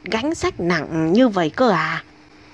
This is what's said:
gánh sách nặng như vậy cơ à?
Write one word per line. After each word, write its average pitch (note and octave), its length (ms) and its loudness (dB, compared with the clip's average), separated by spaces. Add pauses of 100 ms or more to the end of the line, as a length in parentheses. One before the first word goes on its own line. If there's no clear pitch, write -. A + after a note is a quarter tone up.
gánh B3 320 -4
sách - 240 -4
nặng E3 540 0
như B3+ 140 6
vậy F#3 220 0
cơ B3+ 200 0
à? D#3 340 -2 (500)